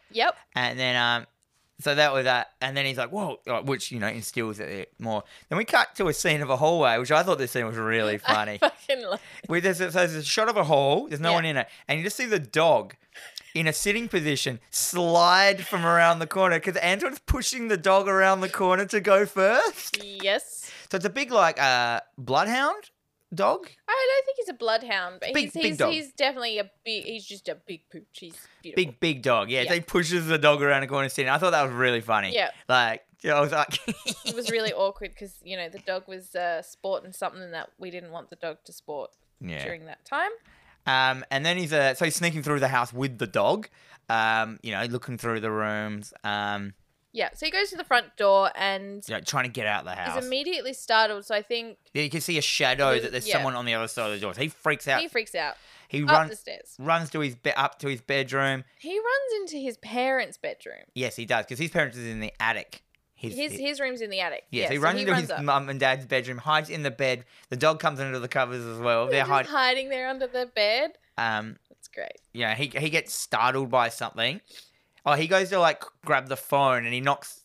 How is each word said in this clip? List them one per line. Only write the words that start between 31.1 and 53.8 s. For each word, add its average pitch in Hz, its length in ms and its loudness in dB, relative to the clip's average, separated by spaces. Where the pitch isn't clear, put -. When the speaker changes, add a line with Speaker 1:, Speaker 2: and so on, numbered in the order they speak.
Speaker 2:
sitting. 131 200 -2
I 139 60 4
thought 175 140 2
that 156 140 4
was 135 80 -2
really 123 280 2
funny. 107 340 0
Speaker 1:
Yeah. - 160 0
Speaker 2:
Like, 120 340 4
I 147 160 2
was 147 120 2
like 151 340 0
<laughs> - 380 -8
Speaker 1:
It - 100 -4
was 226 160 -6
really 220 220 -2
awkward 196 420 -4
'cause, 202 200 -18
you 185 140 -12
know, 170 100 -8
the 190 120 -16
dog 190 280 -6
was, 185 260 -14
uh, 175 280 -2
sporting 190 500 -8
something 185 380 -10
that 165 180 -10
we 185 120 -14
didn't 175 220 -14
want 165 180 -14
the 170 60 -20
dog 160 280 -10
to - 80 -20
sport - 380 -12
Speaker 2:
Yeah. - 200 -8
Speaker 1:
during 160 240 -10
that - 200 -20
time. 349 240 -4
Speaker 2:
Um, 131 460 2
and 139 160 -2
then 175 120 0
he's, 165 140 -4
uh, 139 220 4
so 175 100 -2
he's 156 120 0
sneaking 165 260 -2
through 147 160 0
the 135 80 2
house 127 260 0
with 127 260 -4
the 120 100 -4
dog, 123 400 2
um, 110 540 0
you 110 100 -8
know, 101 140 -2
looking 123 300 -6
through 113 220 -4
the 110 120 -4
rooms. 107 600 -4
Um, 104 500 -4
Speaker 1:
Yeah, 220 220 -4
so - 120 -8
he 320 60 -4
goes 392 180 -2
to 381 60 -14
the 330 80 -10
front 240 320 0
door 196 400 6
and 196 500 -4
Speaker 2:
you 113 80 -8
know, 101 60 -6
trying 131 240 -2
to 127 60 -6
get 117 160 -6
out 101 180 0
the 90 100 -8
house. 87 240 -4
Speaker 1:
is 254 80 -4
immediately 269 460 -4
startled, 220 520 0
so 220 120 -4
I 214 60 -2
think 233 360 -8
Speaker 2:
Yeah, 147 80 0
you 147 80 -4
can 160 100 -4
see 170 160 -2
a 143 60 0
shadow 135 480 2
Speaker 1:
There's, 123 120 2
Speaker 2:
that 120 100 -6
there's 117 160 -4
Speaker 1:
yeah. 180 60 2
Speaker 2:
someone 135 200 0
on 123 100 -6
the 117 100 0
other 113 120 0